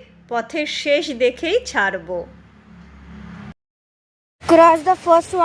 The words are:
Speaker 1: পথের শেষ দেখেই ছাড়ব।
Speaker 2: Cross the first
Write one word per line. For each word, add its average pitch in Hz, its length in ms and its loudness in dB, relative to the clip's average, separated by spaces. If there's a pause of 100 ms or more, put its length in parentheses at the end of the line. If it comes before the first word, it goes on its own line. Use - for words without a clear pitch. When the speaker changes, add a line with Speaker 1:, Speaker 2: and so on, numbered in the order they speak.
(320)
Speaker 1:
পথের 240 360 -6 (140)
শেষ 294 220 0 (200)
দেখেই 320 340 0 (120)
ছাড়ব। 190 400 -4 (2500)
Speaker 2:
Cross 330 280 6 (100)
the 370 80 2 (100)
first 339 260 2 (120)